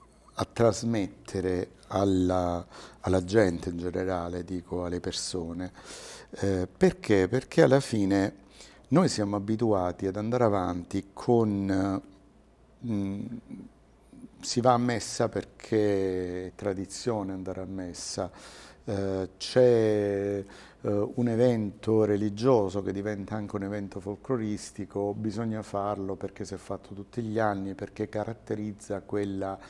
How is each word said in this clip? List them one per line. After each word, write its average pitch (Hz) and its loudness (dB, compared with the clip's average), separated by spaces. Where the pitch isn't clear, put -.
a - -2
trasmettere 98 0
alla, 90 2
alla 92 2
gente 90 2
in 87 -6
generale, 87 -4
dico, 90 -6
alle 87 -4
persone. 87 -6
Eh, 95 0
perché? 101 4
Perché 127 2
alla 139 8
fine 98 0
noi 165 6
siamo 101 -2
abituati 101 0
ad 95 0
andare 113 0
avanti 90 0
con, 98 2
mm, 101 -2
si - -2
va 123 6
a 117 4
messa 120 0
perché 95 0
è 87 -12
tradizione 98 -4
andare 92 -8
a - -8
messa, 90 -8
eh, 98 -2
c'è, 104 4
eh, 117 -4
un 120 0
evento 110 2
religioso 104 2
che 98 -2
diventa 101 -4
anche 104 -6
un 98 -4
evento 101 -6
folcloristico, 101 -4
bisogna 110 -4
farlo 98 -4
perché 98 -10
si 98 -10
è - -8
fatto - -10
tutti 101 -10
gli 110 -2
anni, 98 -2
perché 104 -8
caratterizza 107 -6
quella 98 -4